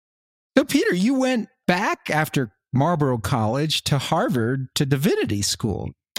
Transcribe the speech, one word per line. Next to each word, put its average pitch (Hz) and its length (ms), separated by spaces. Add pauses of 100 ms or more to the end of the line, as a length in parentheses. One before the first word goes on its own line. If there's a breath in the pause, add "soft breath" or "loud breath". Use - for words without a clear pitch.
(580)
So, 277 60
Peter, 277 300
you 202 220
went 254 340 (160)
back 214 440
after 151 440 (200)
Marlborough 143 460
College 127 680
to 151 120
Harvard 135 760
to 151 100
divinity 143 560
school. - 500 (260)